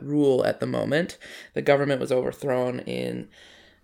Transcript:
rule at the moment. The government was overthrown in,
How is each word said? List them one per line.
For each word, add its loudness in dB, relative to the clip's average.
rule 4
at 0
the -2
moment. -2
The -2
government 2
was -2
overthrown 0
in, -6